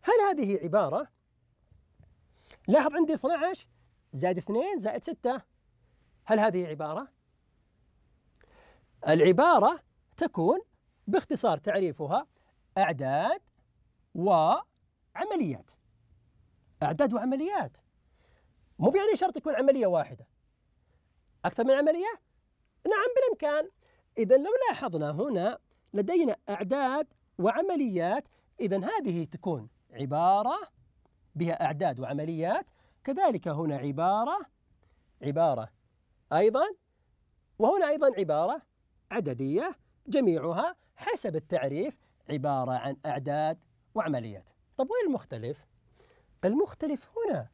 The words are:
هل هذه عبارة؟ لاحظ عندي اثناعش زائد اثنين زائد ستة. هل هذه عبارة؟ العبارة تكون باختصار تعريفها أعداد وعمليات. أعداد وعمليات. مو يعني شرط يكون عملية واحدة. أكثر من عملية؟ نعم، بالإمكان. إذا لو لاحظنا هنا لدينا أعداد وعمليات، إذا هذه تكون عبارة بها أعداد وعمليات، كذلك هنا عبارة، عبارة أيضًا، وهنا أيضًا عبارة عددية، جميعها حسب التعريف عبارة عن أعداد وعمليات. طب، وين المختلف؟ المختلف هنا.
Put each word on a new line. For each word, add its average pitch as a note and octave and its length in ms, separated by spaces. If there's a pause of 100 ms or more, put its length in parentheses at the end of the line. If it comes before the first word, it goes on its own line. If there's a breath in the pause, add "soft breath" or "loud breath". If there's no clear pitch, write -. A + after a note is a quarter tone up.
هل G#4 120 (140)
هذه A#3 360
عبارة؟ F3 440 (1600 soft breath)
لاحظ C#4+ 260
عندي D#4+ 200
اثناعش D#4+ 540 (440)
زائد E3+ 260
اثنين D4 400
زائد G#3+ 240
ستة. C4 400 (840)
هل A3 140
هذه F#3 280
عبارة؟ D#3 420 (2000 soft breath)
العبارة G#3 720 (360)
تكون B3 440 (460)
باختصار G#3 520
تعريفها F#3 680 (520)
أعداد E3 640 (760)
وعمليات. F#3 1600 (1120)
أعداد E3 320
وعمليات. C4+ 640 (1000)
مو A#3 180
يعني G4+ 200
شرط F#4 200
يكون A3 180
عملية C4+ 320
واحدة. E3 420 (1160)
أكثر G#3 200
من C4 60
عملية؟ D#4+ 500 (680)
نعم، G#4+ 300
بالإمكان. G4 540 (480)
إذا A#3 180
لو D4 140 (180)
لاحظنا E3 420
هنا G3+ 480 (360)
لدينا A#3+ 420 (120)
أعداد C4 580 (320)
وعمليات، A#3+ 880 (320)
إذا F#3+ 240
هذه A#3 400
تكون C#3 440 (220)
عبارة F3+ 680 (760)
بها E3+ 300
أعداد D3 360
وعمليات، D#3 720 (340)
كذلك C4+ 440
هنا D3+ 280
عبارة، F#3+ 680 (760)
عبارة C#3 460 (640)
أيضًا، A3 340 (920)
وهنا D4 300
أيضًا D4 300
عبارة F3 440 (480)
عددية، D#3+ 680 (300)
جميعها G3 720 (200)
حسب G#3+ 400
التعريف D#3 640 (300)
عبارة C3+ 440
عن B2+ 240 (100)
أعداد D3 580 (300)
وعمليات. A#2+ 540 (280)
طب، C4+ 140
وين A#4 160
المختلف؟ C#3 600 (800 soft breath)
المختلف D4 720
هنا. C#4+ 380